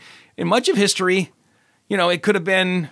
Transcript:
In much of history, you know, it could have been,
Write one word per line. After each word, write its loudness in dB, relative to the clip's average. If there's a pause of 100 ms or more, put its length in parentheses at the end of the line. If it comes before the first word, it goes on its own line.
(360)
In -4
much 0
of 2
history, 0 (560)
you -4
know, 2
it -2
could 0
have -4
been, 0